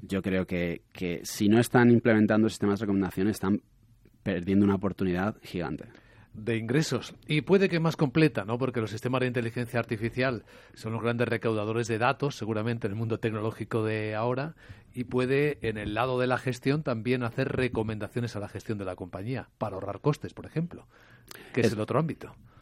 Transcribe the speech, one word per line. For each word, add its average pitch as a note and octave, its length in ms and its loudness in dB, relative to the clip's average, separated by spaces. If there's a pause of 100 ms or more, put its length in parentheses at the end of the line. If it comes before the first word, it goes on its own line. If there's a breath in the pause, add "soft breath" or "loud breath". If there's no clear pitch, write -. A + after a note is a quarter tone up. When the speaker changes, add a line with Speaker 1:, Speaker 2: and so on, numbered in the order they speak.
Speaker 1:
yo F#2+ 200 -2
creo F#2 240 0
que, F2 360 -2 (100)
que F2 320 -4
si - 240 0
no A2 100 8
están A#2+ 320 6
implementando A2 580 6
sistemas G2+ 300 0
de A2 60 -8
recomendación, G2 440 0
están G2+ 340 0 (600)
perdiendo F#2+ 440 4
una G2 80 6
oportunidad F#2+ 680 0
gigante. D#2 440 -6 (460 soft breath)
Speaker 2:
De A2 240 -4
ingresos. A#2 600 -2 (100)
Y D3+ 140 0
puede F#3+ 280 4
que E3+ 120 0
más E3 160 0
completa, D3 480 2
¿no? A2+ 120 -4
Porque B2 240 -2
los G#2+ 100 -2
sistemas B2 320 0
de B2+ 40 2
inteligencia A#2+ 540 -2
artificial A#2 640 -2 (300 soft breath)
son - 180 -8
los A2+ 100 -6
grandes A#2+ 240 0
recaudadores A2+ 640 0
de A2+ 100 0
datos, C#3 380 0
seguramente A2+ 500 -2
en G2 60 -4
el G#2+ 60 -4
mundo A2+ 200 -2
tecnológico A2 640 -2
de G#2+ 320 -2
ahora, B2 400 -4 (400 soft breath)
y B2 100 -6
puede, C3 640 0
en A2 100 -2
el G#2 180 -4
lado B2 260 0
de B2+ 80 2
la B2+ 100 2
gestión, C3+ 460 -2
también B2 400 0
hacer B2+ 240 -2
recomendaciones A2+ 880 -4
a G2+ 40 -8
la G2+ 80 -8
gestión G#2 300 -8
de G2 60 -8
la F#2 100 -6
compañía G2 540 -8 (100)
para G2+ 160 -4
ahorrar G2 260 -8
costes, C#3+ 340 -2
por - 120 -14
ejemplo, - 400 -6 (680 loud breath)
que A#2+ 100 2
es A2+ 60 6
Speaker 1:
Es-, G2+ 40 0
Speaker 2:
el G#2 80 -2
otro A2+ 180 0
ámbito. - 380 -4 (260 soft breath)